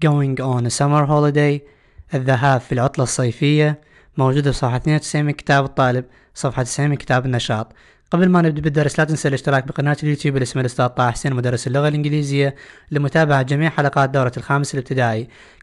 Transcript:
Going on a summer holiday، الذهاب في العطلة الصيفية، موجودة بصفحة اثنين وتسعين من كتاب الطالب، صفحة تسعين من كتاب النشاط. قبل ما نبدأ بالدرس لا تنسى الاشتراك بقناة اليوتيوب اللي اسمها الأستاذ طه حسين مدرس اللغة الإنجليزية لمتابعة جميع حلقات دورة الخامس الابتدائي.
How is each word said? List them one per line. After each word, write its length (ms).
Going 340
on 260
a 120
summer 300
holiday، 520
الذهاب 480
في 100
العطلة 320
الصيفية، 800
موجودة 340
بصفحة 260
اثنين 180
وتسعين 300
من 60
كتاب 340
الطالب، 400
صفحة 300
تسعين 260
من 60
كتاب 300
النشاط. 480
قبل 180
ما 120
نبدأ 200
بالدرس 380
لا 60
تنسى 220
الاشتراك 400
بقناة 360
اليوتيوب 320
اللي 80
اسمها 180
الأستاذ 260
طه 240
حسين 220
مدرس 340
اللغة 200
الإنجليزية 680
لمتابعة 500
جميع 280
حلقات 400
دورة 280
الخامس 360
الابتدائي. 540